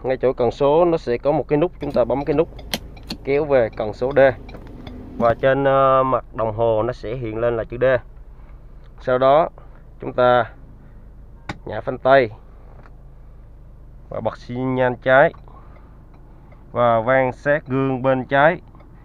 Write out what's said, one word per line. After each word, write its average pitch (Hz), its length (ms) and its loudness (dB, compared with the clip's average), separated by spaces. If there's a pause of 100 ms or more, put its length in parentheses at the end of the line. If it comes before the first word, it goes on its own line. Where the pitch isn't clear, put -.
ngay 131 140 -2
chỗ 127 160 0
cần 120 180 0
số 147 340 2
nó 165 120 2
sẽ 120 220 -4
có 139 140 0
một 143 160 -2
cái 147 100 2
nút, 175 220 0
chúng 139 120 -8
ta 123 120 2
bấm 127 200 -4
cái 147 120 -2
nút 165 120 0 (760)
kéo 143 200 0
về 135 320 2
cần 107 160 -4
số 127 200 -4
D. 139 60 2 (1000)
Và 117 160 2
trên, 135 300 2
ờ, 135 380 4
mặt 131 220 0 (100)
đồng 113 180 -4
hồ 113 300 0
nó 120 100 -2
sẽ 107 220 -10
hiện 113 240 -8
lên 120 180 0
là 110 80 -4
chữ 120 160 -10
D. 127 40 2 (1160)
Sau 127 180 -2
đó 139 300 4 (520)
chúng 135 120 -8
ta 123 400 2 (1120)
nhả 107 160 -8
phanh 131 180 -8
tay 131 320 4 (1800)
và 107 120 -8
bật 110 160 -6
xi - 180 -14
nhan 127 420 -2
trái 131 380 4 (1400)
và 117 240 2
quan 127 360 2
sát 147 340 -2
gương 131 360 -2
bên 131 220 0
trái, 143 360 2 (440)